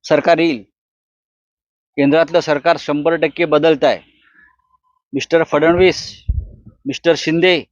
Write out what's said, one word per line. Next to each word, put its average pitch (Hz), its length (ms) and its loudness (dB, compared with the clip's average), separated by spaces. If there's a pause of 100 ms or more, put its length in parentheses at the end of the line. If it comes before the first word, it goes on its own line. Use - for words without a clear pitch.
सरकार 156 320 2
येईल, 151 260 -2 (1300)
केंद्रातलं 160 440 2
सरकार 151 380 0
शंभर 151 380 -2
टक्के 160 300 -2
बदलत 151 360 2
आहे. 110 160 0 (1120)
मिस्टर 165 320 -2
फडणवीस, 165 640 0 (760)
मिस्टर 156 320 -2
शिंदे 170 440 0 (100)